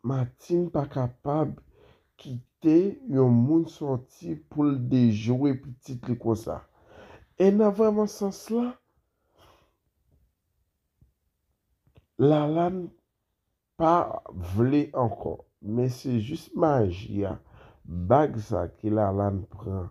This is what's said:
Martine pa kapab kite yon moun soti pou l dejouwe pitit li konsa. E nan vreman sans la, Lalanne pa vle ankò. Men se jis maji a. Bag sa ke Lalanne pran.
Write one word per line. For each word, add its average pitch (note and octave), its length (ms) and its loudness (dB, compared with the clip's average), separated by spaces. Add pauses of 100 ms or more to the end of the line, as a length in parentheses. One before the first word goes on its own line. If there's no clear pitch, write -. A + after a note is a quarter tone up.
Martine C3+ 640 -2
pa D3 160 -2
kapab C#3 680 -4 (640)
kite D3 580 0 (280)
yon C3+ 280 4
moun D3 320 4
soti D3 720 -8
pou D3 300 -2
l C#3 100 0 (120)
dejouwe B2 680 2
pitit B2+ 540 -14
li A#2+ 100 -2
konsa. G#2+ 400 -4 (720)
E F#3 180 2
nan G#3 220 4
vreman G#3+ 400 0
sans - 380 -8
la, A#3+ 240 -2 (3500)
Lalanne D#3+ 680 2 (920)
pa E3 160 4 (520)
vle B2+ 440 2
ankò. A#2+ 460 -2 (220)
Men A#2 300 -2
se B2 300 -2
jis C#3+ 320 -8
maji G#2 760 0
a. F#2 120 -8 (440)
Bag G#2 560 0
sa F2+ 300 -4
ke - 240 -6
Lalanne G2+ 560 0
pran. F#2+ 440 -10